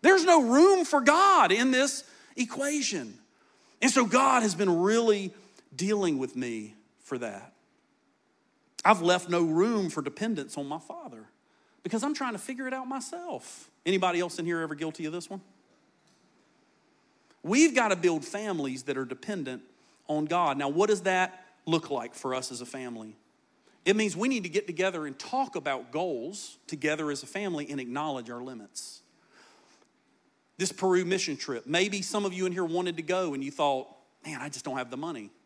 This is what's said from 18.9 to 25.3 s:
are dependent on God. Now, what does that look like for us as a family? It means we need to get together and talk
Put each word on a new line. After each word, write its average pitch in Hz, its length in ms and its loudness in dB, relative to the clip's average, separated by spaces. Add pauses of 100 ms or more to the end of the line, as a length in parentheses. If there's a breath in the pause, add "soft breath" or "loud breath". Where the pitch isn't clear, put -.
are 131 80 -4
dependent 131 560 -8 (480 soft breath)
on 151 160 0
God. 156 320 0
Now, 143 100 -2
what 175 220 2
does 190 140 2
that 185 420 0 (200)
look 160 260 -2
like 120 220 -6
for 131 220 -4
us 127 160 -6
as 120 80 -12
a 123 60 -12
family? 120 500 -12 (680 soft breath)
It 196 100 4
means 214 220 0
we 220 100 0
need 247 160 0
to 175 60 -8
get 202 180 -2
together 175 400 -4
and 135 100 -12
talk 262 380 -4